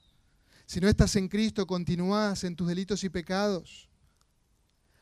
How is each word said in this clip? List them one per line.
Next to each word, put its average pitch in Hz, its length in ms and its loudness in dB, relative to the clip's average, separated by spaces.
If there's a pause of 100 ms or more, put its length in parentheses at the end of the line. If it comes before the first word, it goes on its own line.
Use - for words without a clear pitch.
(640)
Si - 160 -8
no 190 80 4
estás 208 280 6
en 190 120 0
Cristo, 208 380 0
continuás 185 800 -2
en 175 120 -6
tus 180 100 -2
delitos 185 380 -4
y 185 60 -4
pecados. 190 800 -4 (1120)